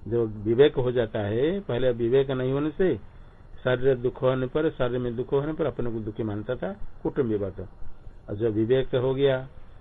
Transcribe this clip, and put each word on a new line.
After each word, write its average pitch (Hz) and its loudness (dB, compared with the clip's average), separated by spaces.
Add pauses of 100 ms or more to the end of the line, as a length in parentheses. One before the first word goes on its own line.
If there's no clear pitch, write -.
जो 117 2
विवेक 113 4
हो 127 2
जाता 117 0
है, 123 0
पहले 127 0
विवेक 120 2
नहीं 127 0
होने 143 0
से 160 2 (680)
शरीर 127 4
दुख 123 -2
होने 131 2
पर, 156 0
शरीर 127 -2
में 123 -2
दुख 123 -4
होने 143 0
पर 156 -2
अपने 120 -2
को 113 -4
दुखी 110 -6
मानता 107 -4
था 190 -6 (260)
कुटुंबवत। 101 -2 (600)
और 107 -6
जब 113 0
विवेक 120 2
हो 131 2
गया, 135 2 (320)